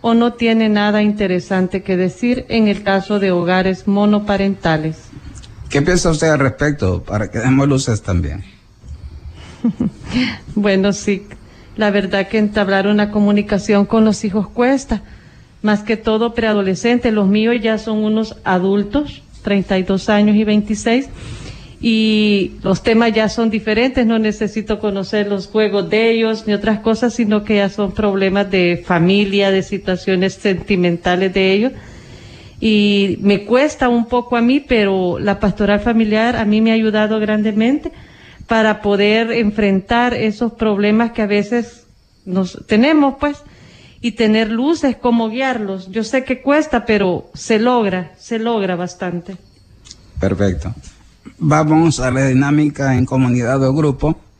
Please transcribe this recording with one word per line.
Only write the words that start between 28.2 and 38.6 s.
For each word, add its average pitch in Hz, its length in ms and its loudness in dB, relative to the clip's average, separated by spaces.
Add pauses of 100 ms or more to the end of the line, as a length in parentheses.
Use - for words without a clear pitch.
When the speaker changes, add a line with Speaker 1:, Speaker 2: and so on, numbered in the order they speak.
Speaker 1:
de 175 340 0
familia, 196 680 2
de 190 100 2
situaciones 190 720 -2
sentimentales 180 1000 0
de 190 200 2
ellos. 233 200 0 (840)
Y 208 640 2
me 202 240 2
cuesta 269 420 2
un 233 200 2
poco 247 280 -2
a 233 60 2
mí, 254 180 2
pero 196 600 0
la 202 200 -2
pastoral 202 400 0
familiar 226 560 0
a 220 100 -2
mí 214 160 2
me 226 100 2
ha 226 40 2
ayudado 214 440 0
grandemente 214 720 0 (560)
para 214 340 2